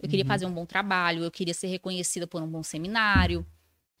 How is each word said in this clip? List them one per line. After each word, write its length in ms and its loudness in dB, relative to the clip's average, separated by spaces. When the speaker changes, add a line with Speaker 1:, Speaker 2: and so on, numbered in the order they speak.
Speaker 1:
eu 80 -6
queria 160 2
Speaker 2:
Uhum. 40 0
Speaker 1:
fazer 180 2
um 80 -2
bom 100 -6
trabalho, 600 0
eu 60 -2
queria 220 -2
ser 140 -6
reconhecida 600 -4
por 120 -6
um 80 -4
bom 140 -6
seminário. 840 2